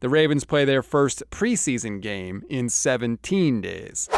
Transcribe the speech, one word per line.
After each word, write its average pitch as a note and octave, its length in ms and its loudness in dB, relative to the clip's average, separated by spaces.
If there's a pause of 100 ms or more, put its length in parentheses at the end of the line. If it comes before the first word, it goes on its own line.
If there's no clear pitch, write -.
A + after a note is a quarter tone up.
The B2+ 100 0
Ravens D3+ 340 4
play C#3+ 220 2
their C3+ 160 4
first C#3 480 2
preseason A#2+ 720 -2
game G2 480 -6
in B2 180 -2
seventeen B2 920 0
days. - 560 -8